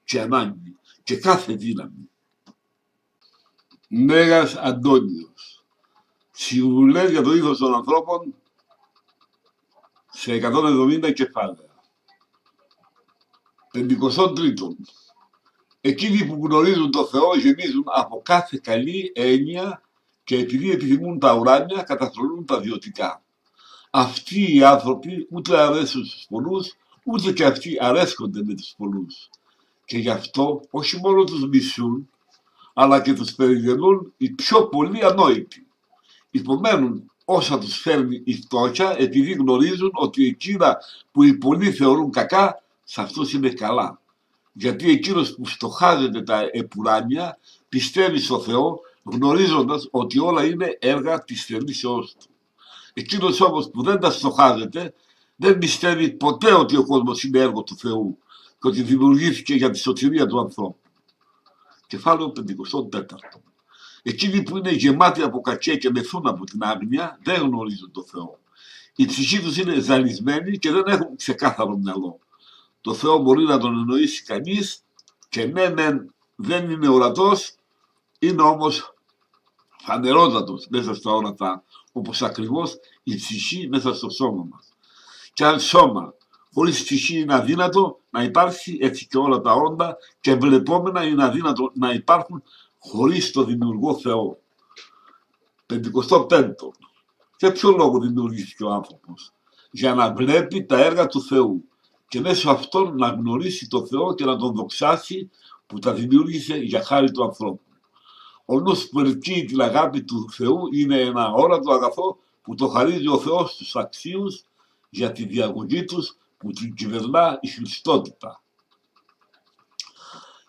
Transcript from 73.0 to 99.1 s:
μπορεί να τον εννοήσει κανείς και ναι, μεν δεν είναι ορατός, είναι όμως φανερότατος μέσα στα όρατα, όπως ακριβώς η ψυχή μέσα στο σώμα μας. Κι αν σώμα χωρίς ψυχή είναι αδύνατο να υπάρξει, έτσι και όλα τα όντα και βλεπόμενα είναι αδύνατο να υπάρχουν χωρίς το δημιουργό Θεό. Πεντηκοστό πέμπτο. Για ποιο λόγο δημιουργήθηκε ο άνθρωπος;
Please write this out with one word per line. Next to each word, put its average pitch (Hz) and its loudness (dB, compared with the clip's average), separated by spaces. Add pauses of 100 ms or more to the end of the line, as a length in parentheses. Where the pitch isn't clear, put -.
μπορεί 135 4
να 143 2
τον 117 -2
εννοήσει 131 -2
κανείς 185 -6 (440)
και 113 -6
ναι, 175 0
μεν 156 -2 (220)
δεν 170 -4
είναι 156 0
ορατός, 147 2 (640)
είναι 165 0
όμως 156 0 (880)
φανερότατος 117 2
μέσα 113 -4
στα 107 -4
όρατα, 101 -4 (280)
όπως 113 -6
ακριβώς 120 -4 (240)
η 107 -6
ψυχή 131 -8
μέσα 127 -2
στο 107 -8
σώμα 101 -4
μας. - -20 (600)
Κι - -2
αν 151 4
σώμα 113 4 (400)
χωρίς 160 0
ψυχή 165 -2
είναι 147 0
αδύνατο 175 2 (100)
να 120 -4
υπάρξει, 175 0
έτσι 131 -2
και 135 -2
όλα 135 2
τα 113 2
όντα 160 0 (240)
και 139 2
βλεπόμενα 156 2
είναι 147 2
αδύνατο 131 -2
να 127 -2
υπάρχουν 165 0 (360)
χωρίς 156 -2
το 135 0
δημιουργό 117 -2
Θεό. 113 -4 (1300)
Πεντηκοστό 120 2
πέμπτο. 131 0 (640)
Για 185 4
ποιο 196 4
λόγο 147 4
δημιουργήθηκε 117 -4
ο 104 -2
άνθρωπος; - -10 (380)